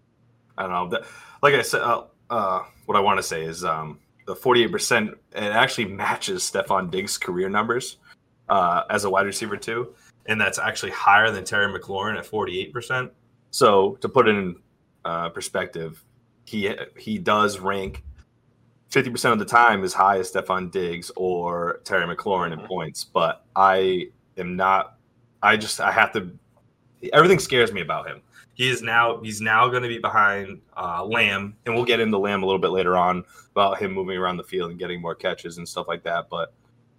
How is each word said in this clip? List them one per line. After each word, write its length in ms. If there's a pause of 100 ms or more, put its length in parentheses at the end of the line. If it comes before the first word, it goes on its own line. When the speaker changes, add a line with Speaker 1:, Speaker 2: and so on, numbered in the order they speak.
(580)
Speaker 1:
I 60
don't 80
know. 180
The, 160 (360)
like 120
I 80
said, 200
uh, 240 (240)
uh, 340 (220)
what 100
I 60
wanna 220
say 200
is, 200
um, 360 (260)
the 100
forty-eight 360
percent, 400 (220)
it 100
actually 420
matches 640
Stefon 400
Diggs' 280
career 300
numbers, 500 (520)
uh, 400
as 140
a 60
wide 180
receiver 300
two. 360 (320)
And 160
that's 160
actually 340
higher 380
than 140
Terry 280
McLaurin 460
at 80
forty-eight 480
percent. 380 (400)
So 500
to 80
put 180
it 80
in, 200 (480)
uh, 260
perspective, 720 (420)
he, 300 (220)
he 220
does 400
rank 440 (840)
fifty 220
percent 220
of 60
the 60
time 380
as 100
high 240
as 140
Stefon 400
Diggs 440
or 680
Terry 220
McLaurin 460
in 80
Speaker 2:
Mm-hmm. 80
Speaker 1:
points. 360
But 420 (100)
I 540 (280)
am 180
not, 420 (460)
I 140
just, 220
I 120
have 220
to, 180 (800)
everything 240
scares 340
me 100
about 260
him. 140 (340)
He 140
is 120
now, 400
he's 200
now 280
gonna 200
be 100
behind, 640 (160)
uh, 280
Lamb, 500 (100)
and 100
we'll 100
get 140
into 180
Lamb 240
a 40
little 140
bit 120
later 240
on 300 (260)
about 300
him 100
moving 260
around 200
the 60
field 280
and 80
getting 220
more 120
catches 440
and 100
stuff 220
like 140
that. 260
But 240 (460)